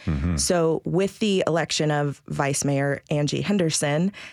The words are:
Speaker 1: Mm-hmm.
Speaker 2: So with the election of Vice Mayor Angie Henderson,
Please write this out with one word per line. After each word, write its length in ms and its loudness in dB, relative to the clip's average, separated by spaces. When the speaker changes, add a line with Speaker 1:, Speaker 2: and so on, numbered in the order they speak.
Speaker 1:
Mm-hmm. 300 0
Speaker 2:
So 480 2
with 340 0
the 280 2
election 440 0
of 380 -2
Vice 360 -2
Mayor 460 0
Angie 320 0
Henderson, 680 0